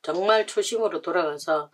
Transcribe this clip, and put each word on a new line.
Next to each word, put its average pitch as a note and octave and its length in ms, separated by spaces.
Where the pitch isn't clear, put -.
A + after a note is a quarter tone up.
정말 G#3 460
초심으로 G#3 540
돌아가서 D#3 720